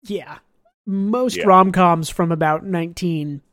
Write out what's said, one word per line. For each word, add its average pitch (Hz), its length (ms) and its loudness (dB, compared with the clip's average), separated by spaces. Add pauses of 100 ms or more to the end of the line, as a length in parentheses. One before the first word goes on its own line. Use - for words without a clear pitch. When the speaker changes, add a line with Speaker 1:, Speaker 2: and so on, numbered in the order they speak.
Speaker 1:
yeah, 175 340 -10 (480)
most 214 520 -2
Speaker 2:
Yeah. - 100 -4
Speaker 1:
rom-coms 185 640 4
from 170 220 -2
about 156 340 0
nineteen 170 760 -6 (120)